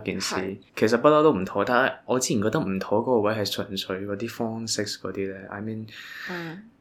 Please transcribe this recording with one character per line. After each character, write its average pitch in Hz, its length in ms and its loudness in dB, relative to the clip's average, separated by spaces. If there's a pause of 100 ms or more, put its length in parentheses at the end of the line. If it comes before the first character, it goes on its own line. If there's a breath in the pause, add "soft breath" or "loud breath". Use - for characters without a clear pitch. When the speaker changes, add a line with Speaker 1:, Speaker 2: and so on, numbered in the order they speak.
Speaker 1:
件 95 160 -4
事。 - 160 -4
Speaker 2:
係。 98 220 -4 (180)
Speaker 1:
其 113 120 4
實 117 100 4
不 120 100 6
嬲 151 160 8
都 156 100 8
唔 92 120 0
妥， 101 180 0
但 123 240 4
係 - 40 0 (140)
我 123 140 0
之 - 140 0
前 107 80 2
覺 110 80 2
得 - 100 2
唔 95 200 -2
妥 104 220 0
嗰 120 40 -2
個 127 140 4
位 104 140 2
係 104 160 -2
純 101 260 -4
粹 98 300 -4
嗰 101 120 -4
啲 113 120 -6
方 113 380 -6
式 107 180 -2
嗰 - 260 -8
啲 95 40 -8
咧， 98 340 -6
I 101 120 -8
mean， 110 260 -8 (420 loud breath)
Speaker 2:
嗯。 175 340 -8 (180)